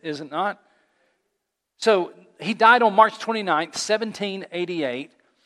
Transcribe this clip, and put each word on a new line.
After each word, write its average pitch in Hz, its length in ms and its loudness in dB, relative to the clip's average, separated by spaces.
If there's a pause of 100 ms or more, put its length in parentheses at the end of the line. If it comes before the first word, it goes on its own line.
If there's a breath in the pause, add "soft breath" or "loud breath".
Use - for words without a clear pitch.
is 151 200 -10
it 143 100 -16
not? 185 280 -4 (1160)
So 202 360 0 (260)
he 202 160 -6
died 226 260 6
on 220 120 4
March 214 260 4
twenty-ninth, 180 580 -2
seventeen 208 760 -4
eighty-eight. 156 600 -6 (340)